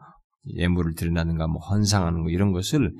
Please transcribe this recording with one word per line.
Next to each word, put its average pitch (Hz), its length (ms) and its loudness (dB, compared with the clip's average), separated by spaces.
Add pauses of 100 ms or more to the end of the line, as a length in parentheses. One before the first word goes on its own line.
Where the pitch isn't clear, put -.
(460)
예물을 85 500 0
드린다든가 82 520 0
뭐 80 140 -2
헌상하는 95 600 0
거 82 60 -2
이런 95 220 2
것을 98 480 0